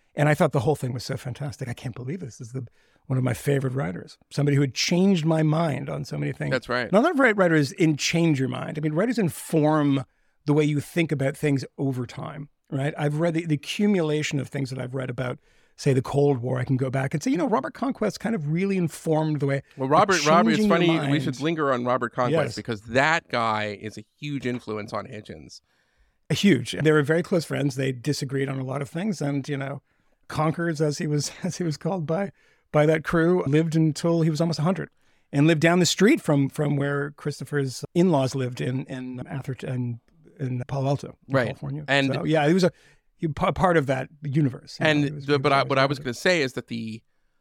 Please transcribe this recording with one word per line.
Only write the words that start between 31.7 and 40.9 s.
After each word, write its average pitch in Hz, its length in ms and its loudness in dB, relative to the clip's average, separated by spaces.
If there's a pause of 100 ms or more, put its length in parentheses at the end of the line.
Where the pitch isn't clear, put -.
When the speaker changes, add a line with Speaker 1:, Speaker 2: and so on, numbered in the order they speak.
Speaker 1:
called 170 300 -4
by, 151 260 -2 (400)
by 151 140 4
that 156 180 2
crew, 175 420 2
lived 156 300 2
until 165 460 2
he 160 80 4
was 151 100 0
almost 165 180 0
a 151 40 -2
hundred 165 260 0 (420)
and 143 160 4
lived 160 140 6
down 165 180 6
the 180 80 6
street - 360 4
from, 143 260 2
from 147 280 -2
where 143 360 -2
Christopher's 143 720 -6 (100)
in-laws 160 400 4
lived 127 280 -4
in, 131 240 -4
in 127 420 -10
Atherton, 123 720 -6 (400)
in 127 260 -4
Palo 135 220 -2
Alto, - 280 -4 (120)